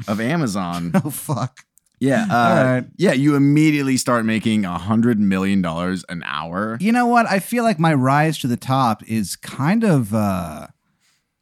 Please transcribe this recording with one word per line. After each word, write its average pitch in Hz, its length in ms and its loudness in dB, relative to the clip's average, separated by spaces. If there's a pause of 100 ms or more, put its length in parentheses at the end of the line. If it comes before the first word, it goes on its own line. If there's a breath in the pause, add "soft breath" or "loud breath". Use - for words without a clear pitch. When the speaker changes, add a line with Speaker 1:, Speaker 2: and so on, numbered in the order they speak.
Speaker 1:
of 101 140 -4
Amazon. 98 760 -4
Speaker 2:
<laughs> - 60 -2
Oh, 151 60 -6
fuck. - 500 -8 (400)
Speaker 1:
Yeah, 123 300 0
uh, 113 40 0
Speaker 2:
All 117 300 4 (100)
right. 127 100 -4 (120)
Speaker 1:
yeah, 160 160 2
you 143 220 2
immediately 143 640 4
start 120 300 0
making 110 400 0
a 87 100 -4
hundred 113 420 2
million 98 440 2
dollars 87 480 -4
an 85 160 -12
hour. 85 540 -6
Speaker 2:
You 208 120 2
know 247 140 2
what? 233 240 2
I 196 80 0
feel 233 260 -4
like 214 140 0
my 160 160 4
rise 143 460 2
to 143 60 -4
the 120 120 0
top 131 500 0
is 110 280 -4
kind 196 480 -2
of, 135 300 2
uh, 90 520 -2 (760)